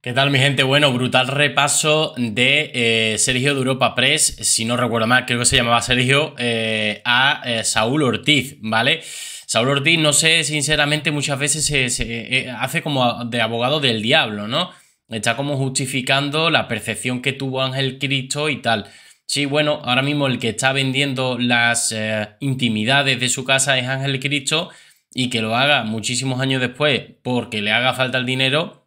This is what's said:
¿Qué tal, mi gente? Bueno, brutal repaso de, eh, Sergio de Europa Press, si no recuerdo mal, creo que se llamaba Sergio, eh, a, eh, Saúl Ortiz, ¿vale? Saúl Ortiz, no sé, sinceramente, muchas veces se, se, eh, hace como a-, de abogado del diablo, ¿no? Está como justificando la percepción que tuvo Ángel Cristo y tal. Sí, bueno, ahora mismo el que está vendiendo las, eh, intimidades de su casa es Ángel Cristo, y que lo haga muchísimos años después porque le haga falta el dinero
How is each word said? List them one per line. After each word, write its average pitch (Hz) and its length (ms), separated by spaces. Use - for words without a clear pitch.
¿Qué 120 60
tal, 139 160
mi 139 80
gente? 139 240
Bueno, 139 280
brutal 127 380
repaso 147 880
de, 123 560
eh, 113 460
Sergio 131 340
de 139 60
Europa 127 360
Press, 139 460
si - 240
no 120 140
recuerdo 117 280
mal, 123 200
creo 120 140
que 120 40
se 127 120
llamaba 117 260
Sergio, 131 560
eh, 110 680
a, 131 400
eh, 117 180
Saúl 120 400
Ortiz, 127 600
¿vale? 117 400
Saúl - 640
Ortiz, 143 300
no 151 160
sé, 160 300
sinceramente, 147 680
muchas 143 280
veces 147 280
se, 131 240
se, 117 480
eh, 131 120
hace 131 300
como 139 240
a-, 120 220
de 120 160
abogado 120 380
del 117 200
diablo, 107 480
¿no? 165 220
Está 113 260
como 143 220
justificando 135 920
la 139 200
percepción 123 520
que 135 140
tuvo 131 260
Ángel 131 380
Cristo 139 500
y 127 140
tal. 110 240
Sí, 143 180
bueno, 147 400
ahora 123 160
mismo 143 260
el 120 120
que 117 100
está 131 240
vendiendo 135 680
las, 120 540
eh, 107 380
intimidades 131 800
de 123 80
su 127 160
casa 135 340
es 123 80
Ángel 135 340
Cristo, 147 500
y 127 160
que 117 140
lo 110 140
haga 135 280
muchísimos 123 560
años 135 220
después 127 400
porque 120 380
le 107 120
haga 120 200
falta 127 240
el 123 80
dinero 131 640